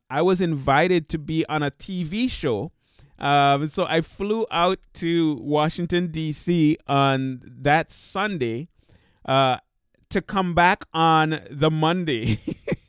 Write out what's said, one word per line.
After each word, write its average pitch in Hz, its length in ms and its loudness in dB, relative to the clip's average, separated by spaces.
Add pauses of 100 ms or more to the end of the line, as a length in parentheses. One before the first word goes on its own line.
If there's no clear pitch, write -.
I 143 140 0
was 185 180 2
invited 156 680 2
to 160 100 -6
be 156 280 -2
on 151 140 -2
a 143 80 0
T 180 340 -8
V 214 240 -2
show. 127 440 -4 (480)
Um, 143 480 2
so 175 160 -4
I 165 160 0
flew 208 500 -4
out 180 300 0 (140)
to 165 480 0
Washington, 156 680 -2
D 160 240 -6
C 160 460 2 (100)
on 135 560 0
that 143 480 -2
Sunday, 160 800 -6 (560)
uh, 135 320 2 (520)
to 196 120 -2
come 185 340 -4
back 175 380 2
on 160 480 2 (100)
the 156 180 0
Monday. 156 760 0
<laughs> - 60 -8 (400)